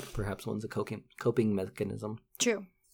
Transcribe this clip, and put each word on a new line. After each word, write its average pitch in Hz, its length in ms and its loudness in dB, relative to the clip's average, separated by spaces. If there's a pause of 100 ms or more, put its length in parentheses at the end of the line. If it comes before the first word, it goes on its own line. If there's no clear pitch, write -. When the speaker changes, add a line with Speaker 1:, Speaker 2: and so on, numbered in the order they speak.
(120)
Speaker 1:
Perhaps 101 340 -4
one's 107 180 -2
a 110 40 -4
coping, 107 360 -4 (140)
coping 110 360 4
mechanism. 104 640 -2 (200)
Speaker 2:
True. 220 280 2 (280)